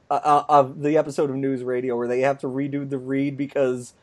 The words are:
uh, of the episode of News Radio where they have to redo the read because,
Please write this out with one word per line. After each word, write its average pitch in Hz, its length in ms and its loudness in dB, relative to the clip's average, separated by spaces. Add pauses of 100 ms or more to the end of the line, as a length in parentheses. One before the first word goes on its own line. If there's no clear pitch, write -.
(100)
uh, 147 400 2
of 143 320 4
the 151 160 2
episode 147 320 0
of 131 60 -4
News 135 280 -2
Radio 127 320 -2
where 120 120 -2
they 123 120 0
have 135 200 2
to 143 60 -6
redo 139 400 -4
the 135 120 -4
read 135 400 -2
because, 131 640 -2